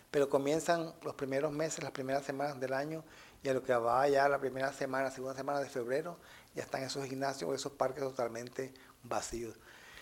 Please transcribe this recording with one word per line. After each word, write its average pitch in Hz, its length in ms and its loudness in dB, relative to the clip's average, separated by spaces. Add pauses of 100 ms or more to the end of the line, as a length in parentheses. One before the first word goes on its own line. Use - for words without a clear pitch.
(120)
Pero 143 160 6
comienzan 160 760 2
los 147 100 -6
primeros 139 380 0
meses, 151 320 -2
las 135 80 -6
primeras 135 340 -2
semanas 139 340 -4
del 131 140 -2
año, 156 300 -4 (400)
y 135 60 -2
a 135 40 4
lo 127 100 2
que 127 120 2
va 120 340 4
ya 139 180 6
la 139 120 4
primera 135 340 -2
semana, 135 380 -2
segunda 131 240 -6
semana 143 240 -2
de 135 100 -4
febrero, 139 480 -2 (380)
ya - 80 -6
están 135 180 -4
esos 135 240 -4
gimnasios 135 420 -2
o 143 60 0
esos 135 200 -4
parques 135 300 0
totalmente 123 680 -4 (300)
vacíos. 117 520 -4 (460)